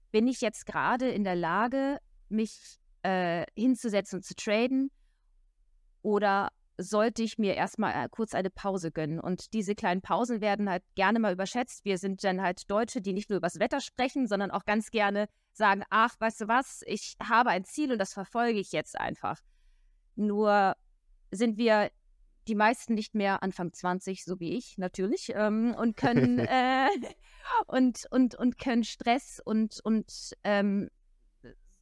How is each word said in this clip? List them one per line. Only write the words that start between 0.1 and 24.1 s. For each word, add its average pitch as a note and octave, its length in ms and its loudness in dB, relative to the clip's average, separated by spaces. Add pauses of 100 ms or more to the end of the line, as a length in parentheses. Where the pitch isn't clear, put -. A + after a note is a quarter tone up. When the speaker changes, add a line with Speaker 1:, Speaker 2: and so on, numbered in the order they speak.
Speaker 1:
bin A3 140 4
ich B3+ 100 -2
jetzt - 260 -4
gerade A3+ 440 0
in G#3 160 -2
der F#3 100 0
Lage, A#3 640 0 (320)
mich, - 480 -6 (260)
äh, F3+ 500 0
hinzusetzen G#3 640 0
und - 40 -10
zu - 100 -14
traden B3+ 560 0 (1160)
oder G3+ 440 2 (300)
sollte G#3+ 440 0
ich A3 160 -2
mir G3+ 180 2
erstmal, D3 500 -2
äh, - 40 -4
kurz - 240 -4
eine F#3 160 -2
Pause F#3 420 -4
gönnen? D#3 280 -4
Und F3 320 -6
diese G#3 240 -2
kleinen F#3+ 260 0
Pausen A3+ 380 0
werden G3+ 300 0
halt F3+ 140 -2 (120)
gerne G3+ 240 4
mal G#3+ 140 2
überschätzt. G3 500 -4
Wir G3 140 0
sind G3 260 -6
dann F#3 180 0
halt F#3 300 -4
Deutsche, A3+ 300 -2
die G3 100 -4
nicht F#3 180 -6
nur G3 100 0
übers E3 200 -4
Wetter C4 220 0
sprechen, C4 440 -2
sondern G3 260 -2
auch F#3+ 120 -4
ganz G#3+ 260 -2
gerne G#3 380 0 (240)
sagen, G3+ 380 2
"Ach, A3 280 2
weißt A3 220 -4
du G#3+ 80 -6
was, A#3+ 380 0
ich - 360 -8
habe A#3 280 4
ein F#3 160 0
Ziel D4+ 260 -4
und A#3+ 80 0
das G3 140 -4
verfolge A#3 460 -2
ich F#3+ 120 -6
jetzt - 260 -4
einfach." - 440 -4 (720)
Nur G#3 600 4 (560)
sind G#3+ 260 0
wir G#3+ 340 4 (560)
die A3 80 -2
meisten A3 380 2
nicht G#3+ 220 -2
mehr G3 280 2
Anfang F3+ 300 -4
zwanzig, F#3 500 -4